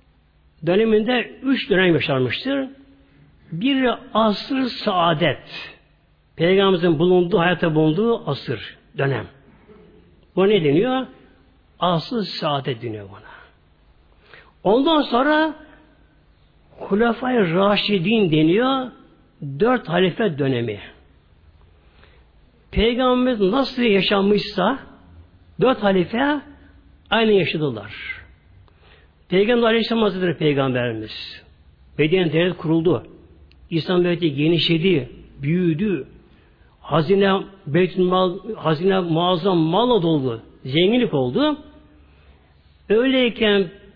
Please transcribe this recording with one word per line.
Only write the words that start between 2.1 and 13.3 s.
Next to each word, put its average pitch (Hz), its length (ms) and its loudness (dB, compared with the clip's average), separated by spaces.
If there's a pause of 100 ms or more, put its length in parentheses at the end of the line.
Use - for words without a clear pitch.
Bir 254 380 0 (240)
asr-ı 220 560 0
saadet. 170 1040 -2 (600)
Peygamberimizin 180 640 2
bulunduğu, 180 400 2
hayatta 170 360 0
bulunduğu 165 540 0
asır, - 480 -8 (200)
dönem. 131 300 -2 (1080)
Bu 190 140 4
ne 196 140 2
deniyor? 240 440 0 (720)
Asr-ı 180 440 -2
saadet 139 580 -6
deniyor 107 280 -10
buna. - 240 -20 (1300)